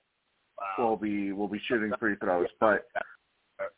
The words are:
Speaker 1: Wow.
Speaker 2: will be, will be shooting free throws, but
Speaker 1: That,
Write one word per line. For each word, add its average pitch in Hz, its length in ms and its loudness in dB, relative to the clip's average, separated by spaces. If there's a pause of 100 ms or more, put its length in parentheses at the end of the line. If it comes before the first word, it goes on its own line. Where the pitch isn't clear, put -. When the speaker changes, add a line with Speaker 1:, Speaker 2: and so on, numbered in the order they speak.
(760)
Speaker 1:
Wow. 117 120 2
Speaker 2:
will 107 80 2
be, 101 340 -2
will 101 160 -4
be 101 200 -6
shooting 107 320 0
free 104 180 0
throws, 90 300 2 (120)
but 104 280 4 (720)
Speaker 1:
That, 98 180 -6